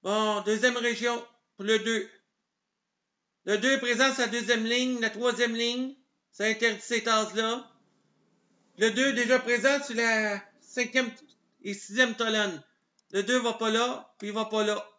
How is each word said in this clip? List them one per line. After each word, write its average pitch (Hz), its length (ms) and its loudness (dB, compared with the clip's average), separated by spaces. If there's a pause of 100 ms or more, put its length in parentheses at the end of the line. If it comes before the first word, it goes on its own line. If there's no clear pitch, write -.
Bon, 214 380 0
deuxième 220 340 2
région 233 500 -2 (300)
pour 196 100 -10
le 214 140 4
deux. 220 320 -4 (1300)
Le 202 120 2
deux 240 140 2
est 262 80 2
présent 240 340 2
sur 254 100 -2
la 226 40 0
deuxième 226 380 -2
ligne, 247 340 0
la 226 100 -2
troisième 233 460 -2
ligne. 247 400 -4 (380)
Ça 202 100 -6
interdit 214 380 0
ces 226 220 -2
tasses-là. 220 680 -2 (1080)
Le 220 120 4
deux 262 180 2
est 262 40 0
déjà 247 260 2
présent 240 420 2
sur 240 140 -8
la 220 480 0 (160)
cinquième 247 500 -2 (520)
et 202 120 -8
sixième 226 440 0
colonne. 214 440 0 (500)
Le 196 120 0
deux 247 160 2
va 226 140 0
pas 226 160 -2
là, 240 480 -2
puis 208 100 -8
il 208 60 -6
va 214 120 -2
pas 214 200 0
là. 208 340 -2